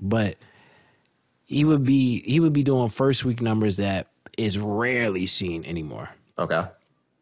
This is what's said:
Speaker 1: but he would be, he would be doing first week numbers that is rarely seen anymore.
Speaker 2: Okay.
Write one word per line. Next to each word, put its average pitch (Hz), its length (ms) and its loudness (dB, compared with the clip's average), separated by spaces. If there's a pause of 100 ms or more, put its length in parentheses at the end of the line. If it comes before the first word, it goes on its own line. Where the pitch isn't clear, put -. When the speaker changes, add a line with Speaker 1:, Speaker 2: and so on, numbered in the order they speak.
Speaker 1:
but 104 340 0 (1080)
he 143 200 0
would 151 180 4
be, 127 380 2
he 139 180 0
would 160 140 4
be 143 100 2
doing 127 260 2
first 135 360 2
week 120 160 -2
numbers 110 360 0
that 98 300 -2 (300)
is 104 220 -2
rarely 104 640 -2
seen 87 400 -4
anymore. 76 440 -10 (280)
Speaker 2:
Okay. 85 260 -2 (580)